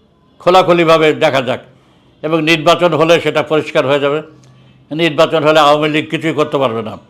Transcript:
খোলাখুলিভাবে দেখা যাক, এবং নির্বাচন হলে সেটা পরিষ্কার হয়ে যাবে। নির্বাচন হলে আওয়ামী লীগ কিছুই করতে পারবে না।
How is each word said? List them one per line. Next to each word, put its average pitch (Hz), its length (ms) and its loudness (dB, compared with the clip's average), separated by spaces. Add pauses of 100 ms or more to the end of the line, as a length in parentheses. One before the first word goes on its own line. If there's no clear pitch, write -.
(380)
খোলাখুলিভাবে 165 760 2
দেখা 135 300 0
যাক, 123 180 -6 (640)
এবং 156 200 -2
নির্বাচন 165 520 0
হলে 160 260 2
সেটা 151 220 -2
পরিষ্কার 156 440 -2
হয়ে 139 140 0
যাবে। 143 220 -4 (680)
নির্বাচন 160 540 0
হলে 156 160 4
আওয়ামী 151 280 2
লীগ 151 220 -4
কিছুই 156 220 -6
করতে 147 260 -4
পারবে 113 240 -2
না। 104 160 -12 (120)